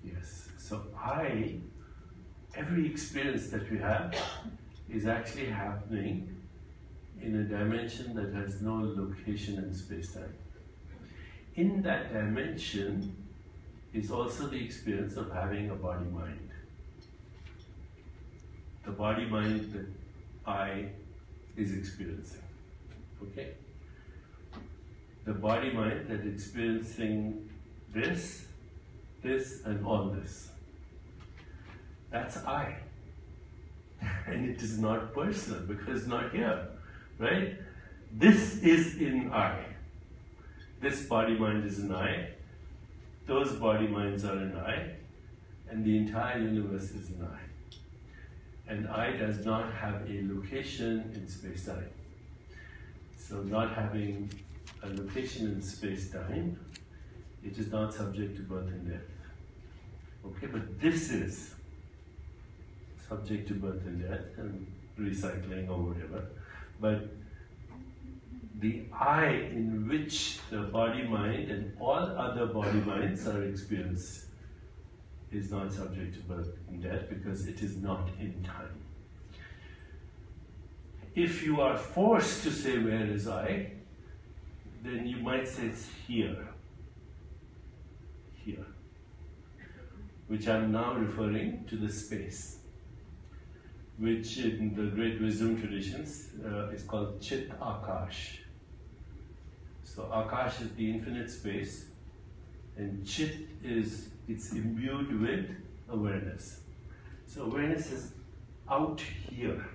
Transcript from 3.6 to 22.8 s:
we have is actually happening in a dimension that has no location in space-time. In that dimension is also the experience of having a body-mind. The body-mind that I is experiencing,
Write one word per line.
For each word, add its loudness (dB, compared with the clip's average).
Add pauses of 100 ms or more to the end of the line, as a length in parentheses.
we 2
have 4 (760)
is 0
actually 2
happening 0 (880)
in 0
a 6
dimension 2
that 0
has -2
no 2 (200)
location 0
in 0
space-time. -4 (1200)
In 6
that 2
dimension 2 (760)
is 0
also 0
the 0
experience 0
of -2
having 0
a -2
body-mind. -2 (2250)
The -4
body-mind 4
that -4 (600)
I 0 (680)
is 2
experiencing, -6 (800)